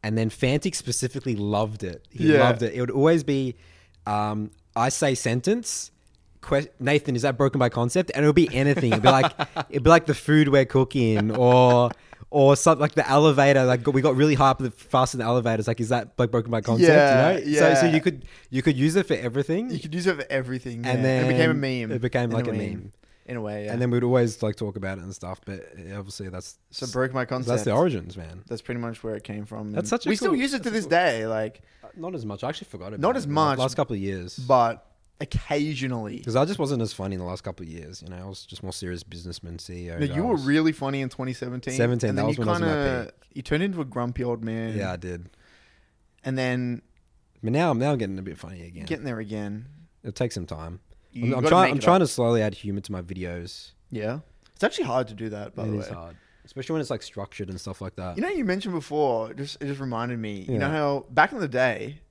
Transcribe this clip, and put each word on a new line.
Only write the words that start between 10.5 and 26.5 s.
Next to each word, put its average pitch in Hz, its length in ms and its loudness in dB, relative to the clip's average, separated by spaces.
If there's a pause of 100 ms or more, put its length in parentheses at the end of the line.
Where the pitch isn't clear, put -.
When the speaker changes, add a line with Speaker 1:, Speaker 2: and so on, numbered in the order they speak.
Speaker 1:
cooking 113 680 2
or, 123 560 8 (420)
or 139 260 8
something 156 240 6
like 151 140 0
the 147 140 2
elevator. 139 540 6
Like, 127 240 2
we 135 140 4
got 131 160 4
really 147 180 6
hyped 135 380 2
faster - 460 0
than 110 60 -2
elevators. 117 440 0
Like, 117 100 -2
"Is 113 80 -2
that, 120 300 -2
like, 120 140 2
broken 117 200 0
by 117 80 0
concept?" 123 300 4
Speaker 2:
Yeah, 147 480 8
Speaker 1:
You - 80 -4
know? 147 140 2
So, 143 160 6
so 135 100 6
Speaker 2:
yeah. 165 100 4
Speaker 1:
you 156 60 4
could, 147 240 -2 (240)
you 131 120 -2
could 147 140 2
use 156 220 2
it 196 100 2
for 160 80 0
everything. 139 540 -2
Speaker 2:
You 160 100 -6
could 151 140 -10
use 175 120 -4
it 180 120 2
for 139 120 -4
everything, 123 560 -6
Speaker 1:
And 127 160 0
Speaker 2:
yeah. 131 200 2
It 127 80 2
became 160 220 4
a - 20 2
Speaker 1:
then 151 60 0 (280)
Speaker 2:
meme 113 80 -6
Speaker 1:
it 117 60 -4
became, 123 240 0
Speaker 2:
in 113 60 -2
Speaker 1:
like, 120 160 -2
Speaker 2:
a - 20 -4
Speaker 1:
a 107 40 -4
Speaker 2:
meme. 101 180 -4
Speaker 1:
meme. 101 200 -12 (340)
Speaker 2:
In 123 120 -10
a 113 40 -8
way, 104 220 -8
yeah. 104 80 -8
Speaker 1:
And 117 100 -4
then 123 80 0
we'd 120 140 0
always, 120 400 2
like, 107 140 -4
talk 101 180 -6
about 95 220 -8
it 87 80 -14
and 95 100 -12
stuff. 92 300 -12
But 98 160 -12 (340)
obviously 98 320 -12
that's 90 300 -8 (140)